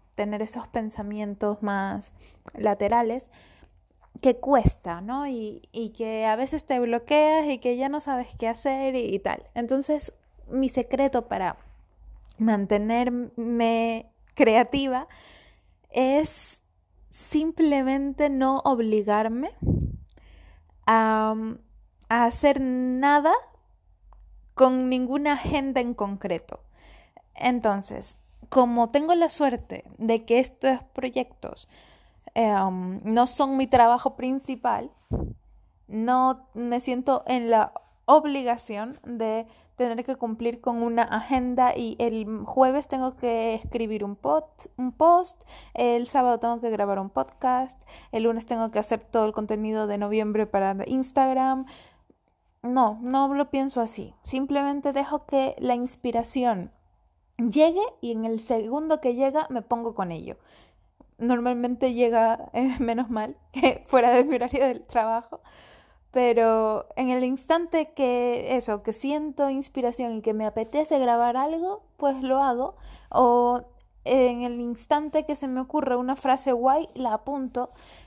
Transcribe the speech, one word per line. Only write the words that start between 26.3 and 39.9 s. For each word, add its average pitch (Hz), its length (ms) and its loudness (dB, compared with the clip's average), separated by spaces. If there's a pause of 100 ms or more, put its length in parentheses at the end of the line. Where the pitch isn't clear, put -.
Entonces, 208 840 -4 (300)
como 240 400 4
tengo 302 260 2
la 339 140 2
suerte 262 560 -4 (140)
de 226 260 0
que 233 160 2
estos 254 420 -2 (100)
proyectos, - 760 -8 (640)
em, 190 680 0
no 233 240 2
son 269 300 0
mi 262 100 0
trabajo 247 500 4
principal, 254 760 -4 (960)
no 254 680 0
me 240 260 -4
siento 254 460 0
en 240 240 0
la 226 220 4 (340)
obligación 254 960 2
de 226 420 -4 (300)
tener 240 280 -2